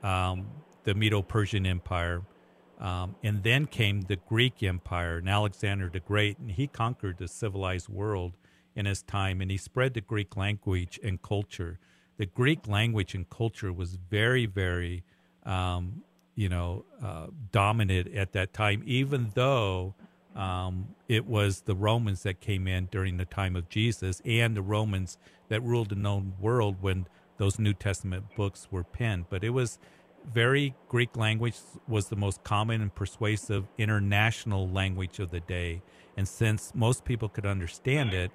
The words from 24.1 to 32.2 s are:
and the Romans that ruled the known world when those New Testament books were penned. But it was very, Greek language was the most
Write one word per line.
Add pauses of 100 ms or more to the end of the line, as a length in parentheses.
and
the
Romans (300)
that
ruled
the
known
world
when (300)
those
New
Testament (100)
books
were
penned.
But
it
was (440)
very, (140)
Greek
language (320)
was
the
most